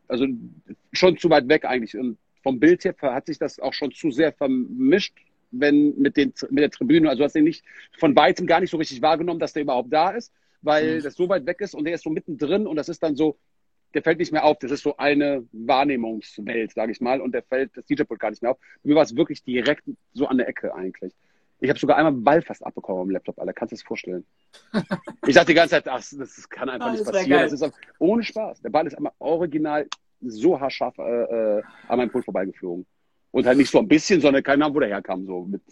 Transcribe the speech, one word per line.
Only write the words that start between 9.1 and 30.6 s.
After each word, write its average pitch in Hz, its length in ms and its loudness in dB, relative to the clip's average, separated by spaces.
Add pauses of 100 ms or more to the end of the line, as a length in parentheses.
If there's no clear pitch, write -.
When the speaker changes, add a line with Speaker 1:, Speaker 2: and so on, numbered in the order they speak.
Speaker 1:
dass 156 140 -6
der 151 100 -4
überhaupt 127 280 -2
da 160 200 2
ist, 233 220 -12 (280)
weil 156 360 2
Speaker 2:
Mhm. 151 60 -4
Speaker 1:
das 139 120 -10
so 180 140 0
weit 175 160 0
weg 175 160 -6
ist 202 120 -8
und 147 120 -6
der 170 80 -4
ist 160 100 -8
so 160 60 -6
mittendrin 165 580 -2
und 156 80 -6
das 147 140 -6
ist 170 120 -10
dann 156 140 0
so, 151 220 0 (560)
der - 100 -2
fällt 160 160 2
nicht 165 120 -2
mehr 151 140 2
auf. 151 140 6
Das 127 120 -6
ist 143 120 -4
so 147 120 -2
eine 143 560 0
Wahrnehmungswelt, 113 1200 -2
sag 113 160 -4
ich 104 120 -8
mal, 127 180 0
und 120 140 -6
der 120 100 -4
fällt 131 320 -4
das 127 100 -18
D-J-Pult 139 360 -4
gar 110 80 -4
nicht 104 120 -10
mehr 120 100 0
auf. - 60 -4 (260)
Bei 131 60 -2
mir 147 60 4
war 156 80 6
es 117 140 -2
wirklich 147 260 -4
direkt 123 400 -2 (300)
so 131 140 -4
an - 100 0
der 117 100 0
Ecke 104 260 -8
eigentlich. 92 400 -10 (460)
Ich 127 100 0
hab 139 80 0
sogar 143 200 2
einmal 151 160 4
einen 123 100 -4
Ball 151 180 6
fast - 240 -14
abbekommen - 360 -8
am 95 80 -4
Laptop, - 280 -6
Alter. 92 140 -8
Kannst 117 220 -8
du - 20 -10
dir 104 60 -16
das - 60 -20
vorstellen? 92 380 -10 (460)
Speaker 2:
<laughs> - 560 -6
Speaker 1:
Ich - 80 2
dachte 165 120 8
die 165 80 4
ganze 170 200 4
Zeit, 147 140 -2
ach, 127 120 -6 (160)
das - 320 -16
kann - 200 -8
einfach 131 180 -8
Speaker 2:
Ah, 233 40 -4
Speaker 1:
nicht 214 100 -6
Speaker 2:
das 202 60 -6
wär 196 120 -2
Speaker 1:
passieren. - 180 2
Speaker 2:
geil. 165 60 4
Speaker 1:
Das 151 100 -2
ist 143 100 -4
einfach, 139 140 -6 (220)
ohne 214 240 2
Spaß. 214 380 -10
Der - 80 -10
Ball 156 180 0
ist 143 80 -10
einmal - 240 -6
original 151 680 -2 (340)
so 127 380 0
haarscharf, 131 380 -6